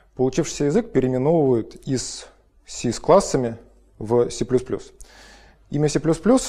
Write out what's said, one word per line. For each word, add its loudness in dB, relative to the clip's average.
Получившийся -2
язык -2
переименовывают 2
из -6
C -6
с -8
классами 2
в 0
C++. -6
Имя 0
C++ 0